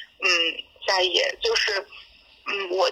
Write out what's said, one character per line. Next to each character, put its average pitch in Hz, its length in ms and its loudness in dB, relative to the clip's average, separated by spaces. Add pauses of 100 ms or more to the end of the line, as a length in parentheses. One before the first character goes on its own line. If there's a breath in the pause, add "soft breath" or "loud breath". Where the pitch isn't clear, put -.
(200 loud breath)
嗯， 196 80 0 (600)
下 190 120 4
一 185 100 2
页 - 340 0
就 453 120 2
是， - 240 0 (680 loud breath)
嗯， 190 240 -4
我 180 200 2